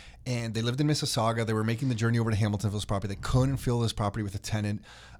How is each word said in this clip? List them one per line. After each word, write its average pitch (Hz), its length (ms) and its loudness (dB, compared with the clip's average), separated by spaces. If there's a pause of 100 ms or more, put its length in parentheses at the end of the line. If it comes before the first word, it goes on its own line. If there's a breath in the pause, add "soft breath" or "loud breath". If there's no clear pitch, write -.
(240 loud breath)
and 117 300 -4
they 113 80 -2
lived 120 180 2
in 147 60 4
Mississauga. 117 580 0
They 113 80 0
were 110 120 2
making 117 240 0
the 123 80 0
journey 117 240 2
over 113 100 0
to 110 60 2
Hamilton 101 340 2
for 101 60 -4
this 101 80 -4
property. 98 300 -4
They - 60 -12
couldn't 131 360 2
fill 120 240 0
this 110 120 0
property 104 300 -2
with 101 140 -6
a 98 40 -6
tenant, 104 420 -4 (380 soft breath)